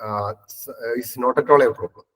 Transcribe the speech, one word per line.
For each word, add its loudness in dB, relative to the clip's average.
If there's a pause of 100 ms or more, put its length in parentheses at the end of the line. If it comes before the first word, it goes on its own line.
ആ, -6
സ്-, -10
is -6
not 2
at -2
all 8
a 4
problem -12